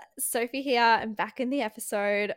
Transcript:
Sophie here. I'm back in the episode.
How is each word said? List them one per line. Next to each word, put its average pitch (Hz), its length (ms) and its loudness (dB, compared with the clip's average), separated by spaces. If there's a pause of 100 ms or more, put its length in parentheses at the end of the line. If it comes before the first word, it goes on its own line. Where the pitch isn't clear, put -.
(200)
Sophie 247 420 -4
here. 262 200 2
I'm 226 320 4
back 208 260 -4
in 247 100 -2
the 277 120 0
episode. 208 760 -2